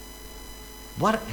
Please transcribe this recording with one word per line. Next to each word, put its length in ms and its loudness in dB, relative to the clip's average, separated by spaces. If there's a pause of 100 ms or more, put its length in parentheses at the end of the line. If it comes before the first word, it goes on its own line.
(960)
What 220 8 (140)